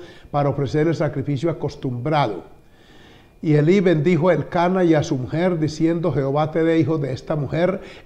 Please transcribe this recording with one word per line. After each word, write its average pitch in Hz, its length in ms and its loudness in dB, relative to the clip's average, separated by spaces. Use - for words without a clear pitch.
para 143 180 0
ofrecer 151 400 0
el 165 60 0
sacrificio 147 540 -2
acostumbrado. 135 920 -4
Y 156 120 2
Elí 151 260 4
bendijo 175 480 2
a 180 60 6
Elcana 175 500 0
y 165 120 4
a 147 80 2
su - 120 -4
mujer, 160 440 -2
diciendo: 160 520 0
"Jehová 143 400 -2
te 160 140 0
dé 165 120 2
hijo 160 200 2
de 135 160 -4
esta 156 240 -6
mujer, 165 420 -2